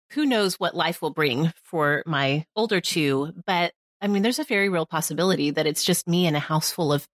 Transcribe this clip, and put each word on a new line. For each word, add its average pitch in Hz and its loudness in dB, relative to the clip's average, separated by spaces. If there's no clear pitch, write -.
who 294 0
knows 214 2
what 185 -2
life 170 -2
will 160 -2
bring 147 0
for 147 0
my 143 0
older 214 0
two, 143 0
but 175 0
I 202 -2
mean, 202 2
there's 240 0
a 311 -4
very 202 0
real 170 0
possibility 156 0
that 151 0
it's 151 -2
just 180 0
me 175 2
and 151 2
a 147 -2
house 156 -2
full 151 -2
of 143 0